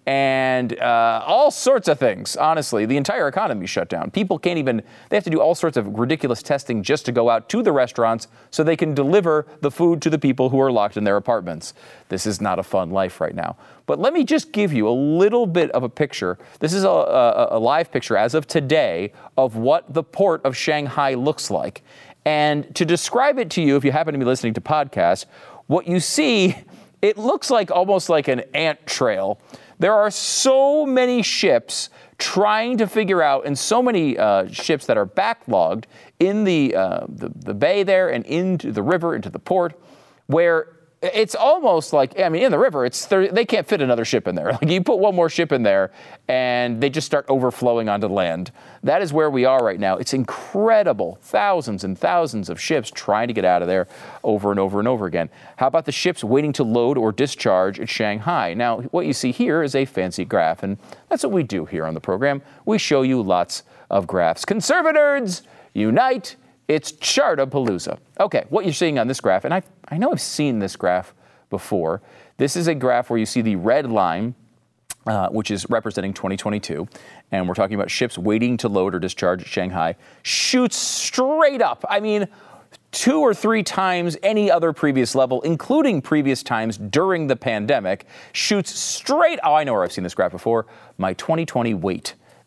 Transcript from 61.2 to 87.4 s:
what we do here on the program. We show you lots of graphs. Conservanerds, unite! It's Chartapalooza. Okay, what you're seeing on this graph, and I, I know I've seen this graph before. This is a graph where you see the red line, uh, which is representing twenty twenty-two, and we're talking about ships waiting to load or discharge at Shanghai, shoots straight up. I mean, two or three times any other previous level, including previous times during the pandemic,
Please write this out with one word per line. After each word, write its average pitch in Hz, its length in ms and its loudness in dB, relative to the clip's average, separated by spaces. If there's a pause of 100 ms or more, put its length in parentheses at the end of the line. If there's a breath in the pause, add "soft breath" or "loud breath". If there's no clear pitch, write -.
what 240 100 -2
we 175 100 2
do 90 220 -6
here 80 200 -6
on 80 80 -6
the 78 80 -8
program. 135 400 -2 (240 loud breath)
We 214 120 0
show 139 240 2
you 131 200 2
lots 92 420 -2 (260 loud breath)
of 95 180 0
graphs. 85 380 0
Conservanerds, 285 960 2 (320 loud breath)
unite! 190 640 0 (300 soft breath)
It's 151 260 0
Chartapalooza. 135 1080 -2 (200)
Okay, 190 300 0
what 190 160 0
you're 160 80 0
seeing 156 240 0
on 117 100 2
this 131 140 -4
graph, 95 240 2
and 147 80 -2
I, 185 80 0 (280)
I 151 80 -6
know 262 140 0
I've - 100 -2
seen 135 380 -2
this 98 160 -4
graph 90 380 -2 (360 soft breath)
before. 90 520 -4 (360 loud breath)
This 139 180 -2
is 175 120 -2
a 165 80 2
graph 123 340 0
where 117 100 0
you 110 60 0
see 120 160 -2
the 107 140 0
red 120 360 0
line, 101 420 0 (720)
uh, 101 240 -2
which 107 220 -4
is 98 180 -6
representing 104 440 -2
twenty 95 240 -6
twenty-two, 101 500 -6 (440 loud breath)
and 92 160 -2
we're 90 60 -2
talking 104 220 0
about 98 160 -4
ships - 260 -4
waiting 110 400 0
to 117 100 -2
load 95 280 0
or 90 40 -4
discharge 90 440 -2
at - 40 -18
Shanghai, 90 480 -4 (280 soft breath)
shoots - 520 0
straight 277 840 0
up. 135 260 -2
I 202 120 0
mean, 208 280 0 (640 loud breath)
two 294 280 0
or 240 160 4
three 220 260 0
times 175 600 -2
any 208 260 2
other 165 240 2
previous 131 400 0
level, 131 280 2
including 185 600 0
previous 139 400 0
times 113 360 -4
during 156 500 -2
the 131 80 0
pandemic, 107 720 -2 (240 loud breath)